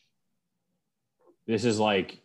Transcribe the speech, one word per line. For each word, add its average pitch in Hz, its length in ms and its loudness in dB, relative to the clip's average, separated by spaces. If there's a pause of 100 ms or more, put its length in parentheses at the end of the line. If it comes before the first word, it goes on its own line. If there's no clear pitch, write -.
(1500)
This 113 160 -2
is 107 160 2
like 101 440 0